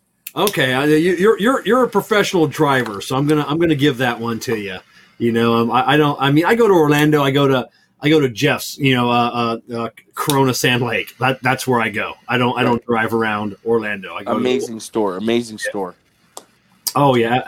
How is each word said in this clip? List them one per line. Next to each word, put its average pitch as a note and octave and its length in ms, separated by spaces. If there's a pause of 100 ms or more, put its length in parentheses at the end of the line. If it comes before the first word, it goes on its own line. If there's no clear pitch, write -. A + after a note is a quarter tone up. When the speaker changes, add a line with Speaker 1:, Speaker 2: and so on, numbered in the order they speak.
(340)
Speaker 1:
Okay, D#3 400
I, C3+ 120
you, D#3 280
you're, G3 240
you're, B3+ 280
you're A#3+ 180
a - 40
professional G3 580
driver, B2+ 540
so C3 160
I'm C#3+ 100
gonna, D3+ 200
I'm D3 120
gonna E3 160
give C#3 240
that A#2+ 200
one A#2 220
to A#2 180
you. F#2+ 200 (400)
You A#2 140
know, A#2 220
um, A#2 160
I, B2+ 220
I D3 40
don't, D3 240
I C3+ 100
mean, D3+ 160
I G#3+ 80
go A3+ 140
to G3 60
Orlando, D3+ 480
I C#3 80
go C#3 180
to, C3 200 (320)
I D3 80
go D#3 120
to C3+ 80
Jeff's, A#2 500
you C3+ 160
know, A#2+ 160
uh, A#2 480 (120)
uh, A#2+ 40
uh, A#2 140 (260)
Corona C3+ 400
Sand B2 280
Lake. A2+ 360
That, C3 240
that's B2+ 240
where B2 140
I A2+ 100
go. G2+ 240 (140)
I A#2+ 100
don't, B2 200
I B2 40
don't A#2+ 260
Speaker 2:
Right. A#2 140
Speaker 1:
drive A2+ 120
around G#2+ 500
Orlando. G#2 500
I G2+ 100
go A#2 80
to A#2+ 60
Speaker 2:
Amazing A#2+ 420
store, G2+ 380
amazing A2+ 460
Speaker 1:
Yeah. G#2+ 60
Speaker 2:
store. F#2+ 240 (1000)
Speaker 1:
Oh C#3 180
yeah, A#2 220
a-, B2 120